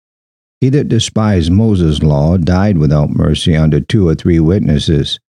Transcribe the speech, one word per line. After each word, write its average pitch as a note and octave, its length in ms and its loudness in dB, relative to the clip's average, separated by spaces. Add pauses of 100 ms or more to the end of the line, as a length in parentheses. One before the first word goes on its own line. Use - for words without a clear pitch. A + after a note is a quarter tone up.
(600)
He B2+ 80 0
that C3 180 0
despised G#2+ 640 0
Moses' F#2 500 0
law D2+ 360 0
died F2+ 400 0
without D2 320 0
mercy D#2+ 480 0
under D#2 240 0
two G2 260 0
or D#2+ 80 0
three E2+ 240 0
witnesses. D#2 800 0 (160)